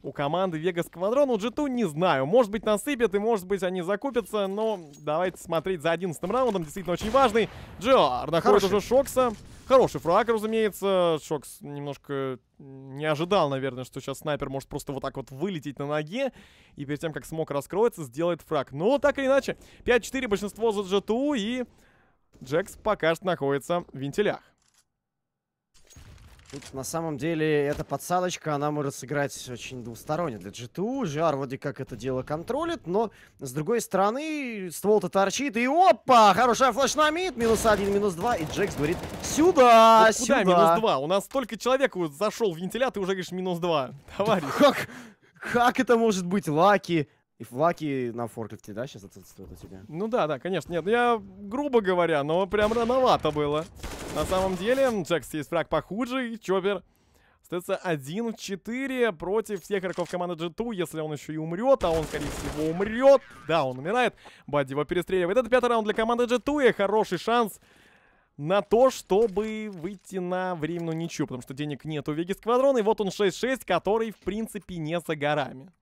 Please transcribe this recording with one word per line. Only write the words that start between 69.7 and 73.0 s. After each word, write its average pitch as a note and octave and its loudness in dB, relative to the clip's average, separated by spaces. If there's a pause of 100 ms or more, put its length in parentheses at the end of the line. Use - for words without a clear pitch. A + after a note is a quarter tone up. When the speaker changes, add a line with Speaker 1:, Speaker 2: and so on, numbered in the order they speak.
Speaker 1:
выйти F#3 -10
на F#3 -4
временную E3 -4
ничью, E3 -4
потому B2 -10
что C3+ -14
денег D3 -8
нет D3+ -6
у D3+ -4
Веги F3 -4
Сквадрона, B3+ 2
и G#3+ 0
вот G#3 0